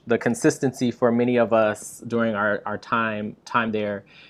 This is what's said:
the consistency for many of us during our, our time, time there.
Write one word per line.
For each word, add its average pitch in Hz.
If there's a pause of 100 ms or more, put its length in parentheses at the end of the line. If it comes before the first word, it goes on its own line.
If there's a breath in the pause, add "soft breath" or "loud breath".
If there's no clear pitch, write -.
the 113
consistency 127
for 120
many 120
of 117
us 107
during 113
our, 104
our 104
time, 110
time 113
there. 104 (240 soft breath)